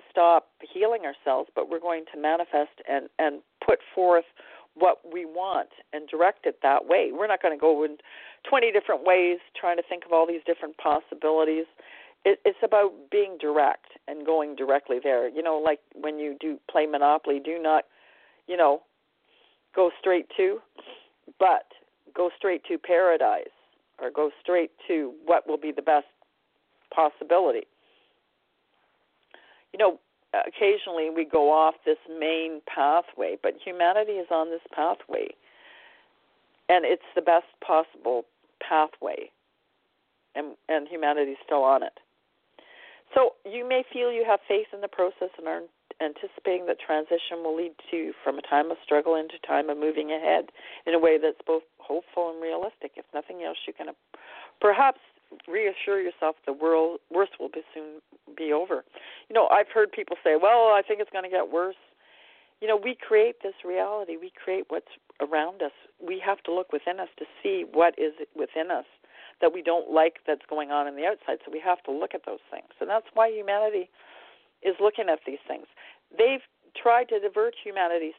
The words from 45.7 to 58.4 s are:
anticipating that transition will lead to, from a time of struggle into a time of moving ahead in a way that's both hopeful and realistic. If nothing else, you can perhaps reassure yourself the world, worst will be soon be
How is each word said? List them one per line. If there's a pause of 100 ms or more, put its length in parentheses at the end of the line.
anticipating
that
transition
will
lead (200)
to, (120)
from
a
time
of
struggle
into
a
time
of
moving
ahead (360)
in
a
way
that's
both (160)
hopeful
and
realistic.
If (100)
nothing
else,
you
can (680)
perhaps (480)
reassure
yourself (100)
the
world, (100)
worst
will
be (120)
soon (360)
be